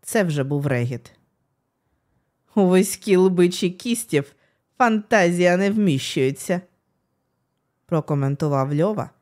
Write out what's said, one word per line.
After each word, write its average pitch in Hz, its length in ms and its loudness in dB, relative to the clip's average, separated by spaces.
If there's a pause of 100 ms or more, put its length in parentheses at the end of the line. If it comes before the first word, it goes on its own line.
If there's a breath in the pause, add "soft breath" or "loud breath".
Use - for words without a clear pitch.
Це 220 220 -2
вже 147 200 -2
був 143 240 -4
регіт. 123 440 -4 (1400)
«У 196 120 4
вузькі 185 480 2
лби 180 340 4
чекістів 180 880 -4 (420)
фантазія 180 800 2
не 196 140 0
вміщується», 160 920 -2 (1200)
прокоментував 143 920 -2
Льова 175 340 -2 (120)